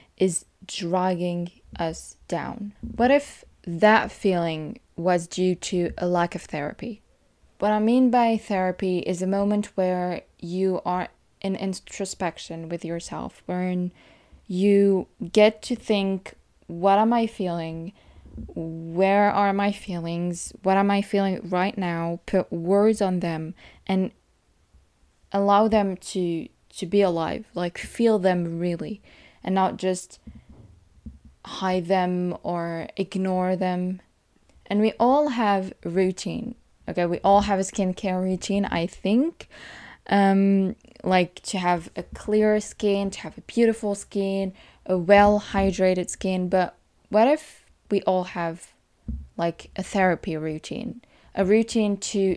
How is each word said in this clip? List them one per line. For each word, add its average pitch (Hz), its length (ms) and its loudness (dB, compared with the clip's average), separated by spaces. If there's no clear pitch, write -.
is 185 300 0
dragging 175 840 -2
us 160 380 -6
down. 180 460 -6
What 247 140 4
if - 340 0
that 196 480 4
feeling 165 680 -2
was 170 320 0
due 185 260 0
to 175 420 -4
a 180 120 -2
lack 175 260 0
of 170 80 -8
therapy? 156 600 -8
What 208 100 2
I 214 80 2
mean 240 320 4
by 226 260 4
therapy 185 640 -2
is 180 220 -4
a 185 60 -2
moment 202 380 0
where 180 460 -2
you 185 440 -2
are 180 240 -4
in 190 140 -2
introspection 180 1120 -8
with 170 160 -8
yourself, 165 600 -10
wherein 180 460 -4
you 196 580 4
get 214 320 6
to 240 140 -6
think, 196 580 -2
"What 190 320 2
am 226 140 4
I 233 140 0
feeling? 170 680 -6
Where 170 760 0
are 202 220 2
my 202 180 0
feelings? 170 840 -6
What 190 160 4
am 202 120 4
I 202 100 2
feeling 196 480 -2
right 185 300 -2
now?" 170 480 -4
Put - 240 0
words 202 500 2
on 185 200 0
them 165 340 -6
and 190 240 0
allow 202 360 4
them 196 280 2
to, 175 520 -4
to - 160 -10
be 202 160 2
alive, 170 520 -2
like, 175 240 -4
feel 226 400 2
them 175 400 0
really, 170 420 -4
and 190 100 0
not 190 220 0
just - 420 -4
hide 185 420 -2
them 180 560 2
or 170 460 -4
ignore 185 580 0
them. 185 460 -2
And 208 140 0
we 220 200 4
all 285 280 4
have 202 440 0
routine, 185 760 -2
okay? 175 200 -2
We 175 140 -2
all 202 220 6
have 202 160 0
a 190 40 2
skincare 185 600 -2
routine, 190 440 -2
I 170 200 -2
think. 240 600 0
Um, 196 640 4
like, 180 420 2
to - 120 -8
have 175 400 -2
a 180 60 -8
clear 214 580 0
skin, 202 520 -2
to - 80 -14
have 208 180 -14
a - 40 -16
beautiful 226 520 0
skin, 196 580 -4
a 185 140 0
well-hydrated 196 1120 4
skin. 185 400 -4
But 185 260 0
what 220 200 4
if - 360 -2
we 202 120 0
all 185 220 2
have, 170 500 -8
like, 170 360 -4
a 185 80 -8
therapy 180 540 0
routine? 156 640 -8
A 190 120 0
routine 214 520 2
to 196 380 -2